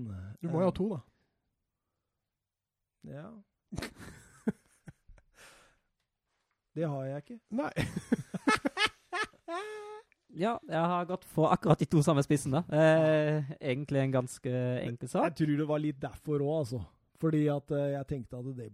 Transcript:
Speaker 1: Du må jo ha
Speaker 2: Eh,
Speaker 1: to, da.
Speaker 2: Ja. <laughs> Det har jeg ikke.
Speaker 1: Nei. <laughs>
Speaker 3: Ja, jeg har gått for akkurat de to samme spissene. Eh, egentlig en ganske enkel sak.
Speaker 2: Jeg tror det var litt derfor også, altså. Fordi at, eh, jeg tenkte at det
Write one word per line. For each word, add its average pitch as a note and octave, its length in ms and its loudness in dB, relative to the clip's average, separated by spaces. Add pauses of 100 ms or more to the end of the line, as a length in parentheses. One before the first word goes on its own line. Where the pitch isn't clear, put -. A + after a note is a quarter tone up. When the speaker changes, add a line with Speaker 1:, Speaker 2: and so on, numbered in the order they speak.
(360)
Speaker 1:
Du E3+ 100 -10
må E3 160 0
jo F#3 60 4
ha - 20 2
Speaker 2:
Eh, - 80 -4
Speaker 1:
to, F#3 80 0
da. F3+ 140 -4 (2000)
Speaker 2:
Ja. D3 220 -14 (480)
<laughs> - 800 -8 (2250)
Det D#3+ 120 -2
har C#3 200 -4
jeg C#3+ 180 -8
ikke. A#3+ 160 -18 (100)
Speaker 1:
Nei. B3 240 -4
<laughs> - 80 -2 (2500)
Speaker 3:
Ja, G#3+ 220 -2 (100)
jeg D#3+ 240 -2
har F3+ 160 -2
gått F3+ 240 -6
for D#3 160 4
akkurat D#3 320 4
de D3+ 80 0
to D#3+ 160 4
samme D3+ 240 6
spissene. D3 400 2
Eh, D#3 920 4
egentlig C#3 420 0
en C3+ 140 0
ganske B2+ 340 -2 (300)
enkel B2 260 -6
sak. F#3+ 220 0
Speaker 2:
Jeg D3 100 -8
tror D3+ 220 2
det D#3 80 -2
var D3+ 100 0
litt D3+ 240 -2
derfor D3 400 -4
også, D3 160 0
altså. B2 220 -4 (420)
Fordi D#3 200 2 (100)
at, C#3+ 180 -4
eh, C#3+ 220 0
jeg C#3 180 -6
tenkte B2+ 300 -8
at B2+ 80 -8
det B2 260 -10